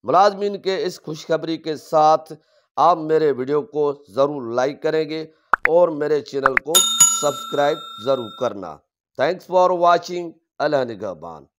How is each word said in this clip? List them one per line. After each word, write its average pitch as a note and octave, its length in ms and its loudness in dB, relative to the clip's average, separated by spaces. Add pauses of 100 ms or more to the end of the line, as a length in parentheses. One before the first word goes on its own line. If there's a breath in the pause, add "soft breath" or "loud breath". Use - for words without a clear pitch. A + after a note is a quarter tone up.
मुलाजमीन G3 540 2
के F#3+ 260 -4
इस F3 160 -6
खुशखबरी D#3+ 600 -6
के D#3 180 -6
साथ D#3 580 2 (420)
आप E3 220 4
मेरे D#3 320 2
वीडियो C3 380 -2
को C#3+ 220 -2 (240)
ज़रूर C3+ 400 -2
लाइक C3 260 -2
करेंगे D#3 460 -4 (420 loud breath)
और E3+ 240 6
मेरे D3 300 0
चैनल C3+ 340 -2
को D3 180 2
सब्सक्राइब - 1000 0 (280)
ज़रूर B2 240 -2 (100)
करना। G2 400 -6 (400)
Thanks E3+ 300 -2
for F3+ 180 4 (120)
watching। F3 520 0 (280)
अल्लाह C#3+ 260 0
निगहबान। F2 600 -12 (120)